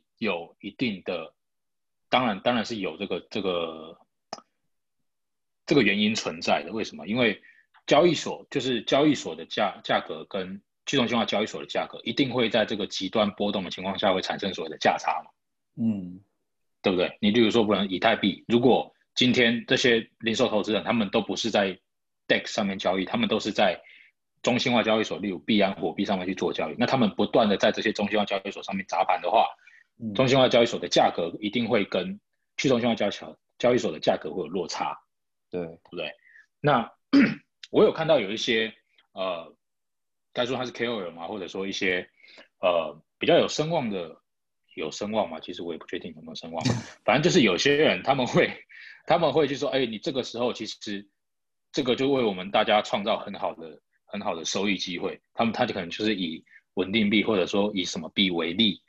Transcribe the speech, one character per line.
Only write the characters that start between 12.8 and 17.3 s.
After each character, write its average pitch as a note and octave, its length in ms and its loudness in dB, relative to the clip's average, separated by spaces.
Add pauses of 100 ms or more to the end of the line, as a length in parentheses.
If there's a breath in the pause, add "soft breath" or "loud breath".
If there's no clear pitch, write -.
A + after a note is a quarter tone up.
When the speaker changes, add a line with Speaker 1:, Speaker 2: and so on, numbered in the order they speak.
Speaker 1:
极 - 220 -6
端 G#2+ 240 2
波 G#2 180 -2
动 G2+ 140 -4
的 E2+ 60 -10
情 F#2+ 120 -10
况 F#2+ 160 -6
下 G2 140 2
会 F#2 80 0
产 - 180 -4
生 F#2+ 160 -4
所 E2+ 100 -8
谓 - 60 -10
的 - 80 -12
价 - 180 2
差 - 280 -2
嘛。 - 60 -20 (460)
Speaker 2:
嗯。 G2 440 -4 (600)
Speaker 1:
对 G2+ 120 0
不 F2+ 60 0
对？ E2+ 200 -2
你 G#2 120 2